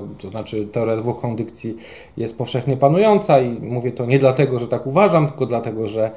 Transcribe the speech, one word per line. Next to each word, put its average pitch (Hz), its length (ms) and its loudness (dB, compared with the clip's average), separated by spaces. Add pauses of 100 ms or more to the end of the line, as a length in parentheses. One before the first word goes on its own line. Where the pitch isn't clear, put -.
(180)
to 101 100 -12
znaczy 104 380 -6
teoria 113 300 -2
dwóch 113 240 -4
kondykcji 113 560 -6 (400)
jest 117 220 -6
powszechnie 127 380 -2
panująca 165 640 4
i 127 80 0 (120)
mówię 120 320 -4
to 123 140 -4
nie 131 120 4
dlatego, 131 400 4
że 117 100 -4
tak 120 180 -4
uważam, 165 400 4
tylko 135 200 -4
dlatego, 117 420 -4
że 110 280 0